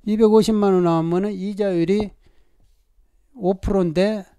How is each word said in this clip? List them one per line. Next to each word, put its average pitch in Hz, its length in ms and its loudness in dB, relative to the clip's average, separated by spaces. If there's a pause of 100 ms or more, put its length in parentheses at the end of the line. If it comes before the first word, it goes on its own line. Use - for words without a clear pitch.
이백오십만 214 640 2
원 185 120 2
나오면은 170 480 0
이자율이 196 760 -2 (1200)
오 190 260 -4
프로인데 190 640 -2 (140)